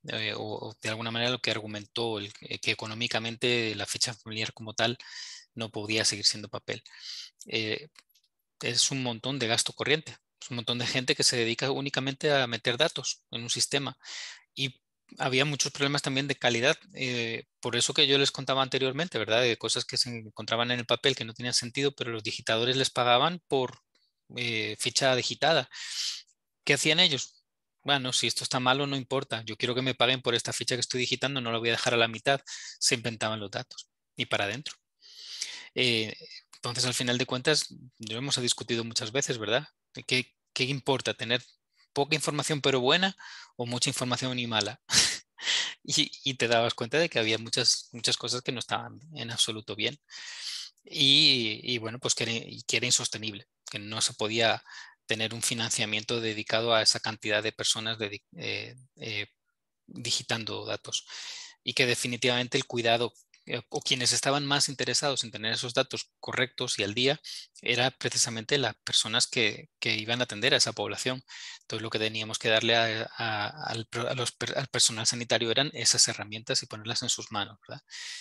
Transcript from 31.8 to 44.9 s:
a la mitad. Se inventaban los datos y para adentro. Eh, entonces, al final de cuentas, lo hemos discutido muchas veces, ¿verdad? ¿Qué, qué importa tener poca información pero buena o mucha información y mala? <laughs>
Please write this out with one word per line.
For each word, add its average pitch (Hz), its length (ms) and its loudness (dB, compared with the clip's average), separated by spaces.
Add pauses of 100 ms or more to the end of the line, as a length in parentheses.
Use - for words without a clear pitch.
a 117 40 4
la 117 100 6
mitad. 123 340 0 (380)
Se - 160 4
inventaban 110 440 -2
los 101 120 -8
datos - 400 -10 (240)
y 120 100 -4
para 104 200 0
adentro. 113 280 -6 (1040)
Eh, 113 400 2 (400)
entonces, 120 280 -4
al 127 120 0
final 123 240 0
de 131 80 0
cuentas, 139 480 0 (240)
lo 110 180 -8
hemos 131 240 -2
discutido 117 420 0
muchas 117 280 -4
veces, 135 260 0
¿verdad? 110 300 0 (400)
¿Qué, 127 280 0 (160)
qué - 120 -2
importa 127 500 0
tener 120 300 -2 (500)
poca 143 220 2
información 147 440 0
pero 131 220 2
buena 175 340 4 (400)
o 123 100 -4
mucha 123 240 0
información 123 500 -2
y 120 80 -4
mala? 107 420 0
<laughs> - 340 4 (640)